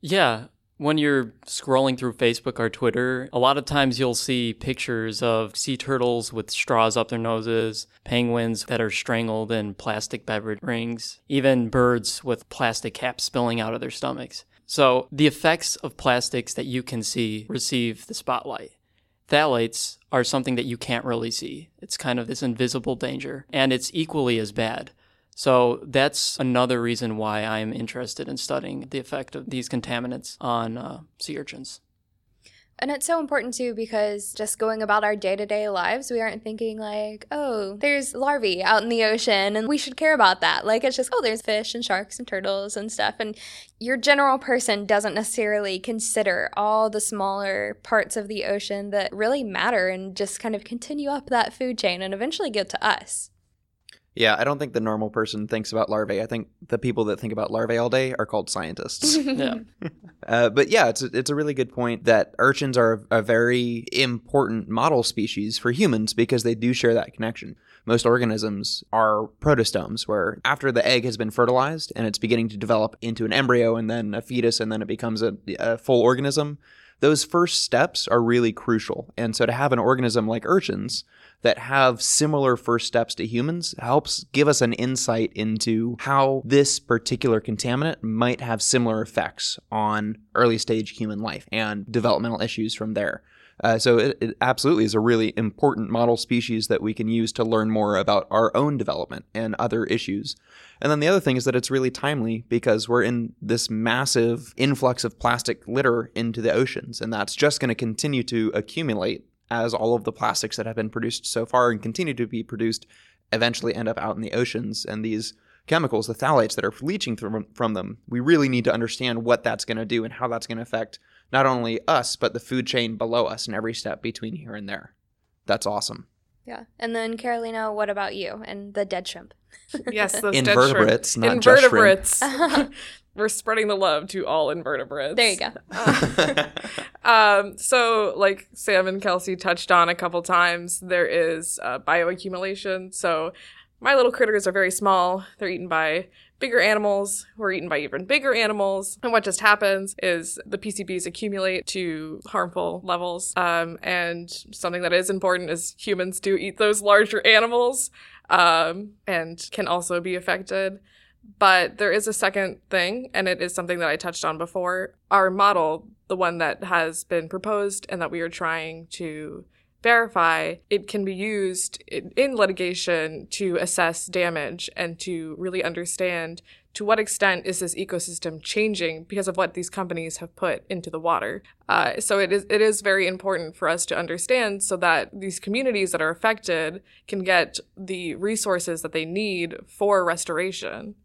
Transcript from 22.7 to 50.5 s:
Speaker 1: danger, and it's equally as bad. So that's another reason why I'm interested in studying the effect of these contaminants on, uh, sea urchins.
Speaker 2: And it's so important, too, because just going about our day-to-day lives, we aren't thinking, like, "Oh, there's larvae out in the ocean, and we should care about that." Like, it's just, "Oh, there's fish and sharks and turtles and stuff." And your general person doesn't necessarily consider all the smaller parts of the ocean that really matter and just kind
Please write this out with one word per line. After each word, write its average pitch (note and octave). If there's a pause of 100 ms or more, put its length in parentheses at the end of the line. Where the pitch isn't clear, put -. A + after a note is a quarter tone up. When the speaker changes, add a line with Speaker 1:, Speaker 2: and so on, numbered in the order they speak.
Speaker 1:
danger, C3+
and C3+
it's B2+
equally D#3
as G#2+
bad. A2+ (440)
So B2
that's C#3
another B2+
reason A#2
why G#2+
I'm A2
interested A#2+
in C#3
studying C3+
the C#3
effect C3
of C3
these B2+
contaminants B2
on, A#2
uh, C3+ (180)
sea D3+
urchins. C3+ (1000)
Speaker 2:
And C4+
it's C#4
so E4+
important, C4
too, A#3+
because G#3
just -
going A3
about G#3
our G#3+
day-to-day G#3
lives, G3
we A#3
aren't A3
thinking, A3
like, G#3+
"Oh, A3+
there's C#4
larvae A#3
out G#3
in A3+
the A#3
ocean, G#3+
and A3
we D4
should C4+
care D#4
about G3
that." D#3+
Like, A3
it's C4
just, B3+
"Oh, B4
there's A3
fish A3
and A#3+
sharks G3+
and B3
turtles G3
and G#3+
stuff." G#3
And G#3+ (440)
your B3
general C#4
person A#3+
doesn't G#3
necessarily G#3
consider G#3+
all G#3+
the G#3+
smaller G3
parts -
of G#3
the G#3
ocean G3+
that G3+
really A#3
matter F#3+
and F#3+
just G3
kind A3